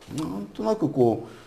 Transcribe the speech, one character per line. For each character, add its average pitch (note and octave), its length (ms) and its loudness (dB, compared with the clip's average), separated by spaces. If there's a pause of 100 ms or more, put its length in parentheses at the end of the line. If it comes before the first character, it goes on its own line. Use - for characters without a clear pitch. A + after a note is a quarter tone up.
(160)
な D#3 80 -4
ん G3 300 -8
と - 80 -8
な A3 120 0
く E3+ 140 0
こ A#2 380 4 (200)